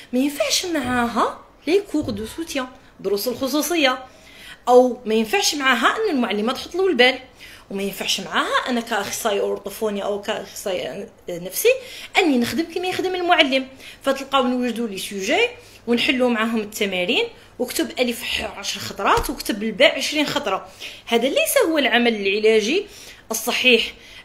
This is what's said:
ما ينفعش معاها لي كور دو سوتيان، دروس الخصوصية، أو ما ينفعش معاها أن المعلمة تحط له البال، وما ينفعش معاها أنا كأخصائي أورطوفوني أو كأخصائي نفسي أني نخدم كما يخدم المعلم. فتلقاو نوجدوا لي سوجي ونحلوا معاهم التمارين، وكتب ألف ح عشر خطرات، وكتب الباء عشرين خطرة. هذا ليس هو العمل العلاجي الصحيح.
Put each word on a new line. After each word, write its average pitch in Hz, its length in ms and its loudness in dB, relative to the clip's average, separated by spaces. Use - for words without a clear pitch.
ما 247 60 0
ينفعش 370 480 0
معاها 247 720 0
لي 392 160 2
كور 302 100 0
دو 220 240 -4
سوتيان، 277 400 -6
دروس 202 280 -2
الخصوصية، 262 760 0
أو 247 360 8
ما 214 100 0
ينفعش 339 400 2
معاها 269 420 4
أن 440 140 0
المعلمة 226 420 0
تحط - 220 -8
له 381 120 2
البال، 262 320 4
وما 196 120 -6
ينفعش 196 380 -4
معاها 262 480 -2
أنا 240 120 0
كأخصائي 208 600 -2
أورطوفوني 202 640 -4
أو 196 160 -4
كأخصائي 185 880 -6
نفسي 175 400 -2
أني 302 200 4
نخدم 240 260 0
كما 359 140 -4
يخدم 370 260 -2
المعلم. 311 540 2
فتلقاو 269 440 0
نوجدوا 247 420 -2
لي 190 100 -8
سوجي 240 500 -2
ونحلوا 247 440 2
معاهم 226 300 0
التمارين، 202 640 -2
وكتب 240 400 -4
ألف 240 240 -2
ح 190 360 -6
عشر 202 220 -8
خطرات، 302 500 0
وكتب 240 320 -4
الباء 220 360 2
عشرين 294 280 -2
خطرة. 196 420 -4
هذا 233 220 2
ليس 571 300 2
هو 320 100 2
العمل 240 360 4
العلاجي 214 720 2
الصحيح. - 640 2